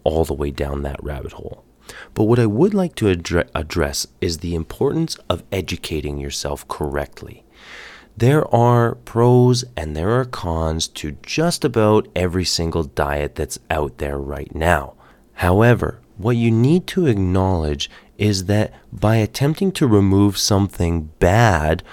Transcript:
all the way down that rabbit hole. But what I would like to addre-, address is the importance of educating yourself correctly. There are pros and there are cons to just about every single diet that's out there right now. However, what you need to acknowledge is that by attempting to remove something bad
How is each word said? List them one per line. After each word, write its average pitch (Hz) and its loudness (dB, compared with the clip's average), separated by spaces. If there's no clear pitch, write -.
all 80 2
the - -4
way 71 -4
down 71 -6
that 71 -8
rabbit 71 -10
hole. - -16
But 110 0
what 120 4
I 117 4
would 135 2
like 185 -2
to 110 -2
addre-, 85 0
address 76 -4
is 82 -4
the 85 -6
importance 143 -4
of 90 -4
educating 78 -6
yourself 69 -8
correctly. - -8
There 135 2
are 120 4
pros 123 2
and 78 -6
there 87 -2
are 127 0
cons 80 -4
to 71 -10
just - -2
about 107 2
every 90 0
single 82 -2
diet 73 -4
that's - -8
out 76 -4
there 71 -6
right 71 -10
now. 78 0
However, 104 2
what 117 0
you 117 2
need 131 2
to 175 0
acknowledge 92 0
is 101 0
that 104 0
by 107 2
attempting 143 0
to 156 0
remove 101 4
something 87 0
bad 87 4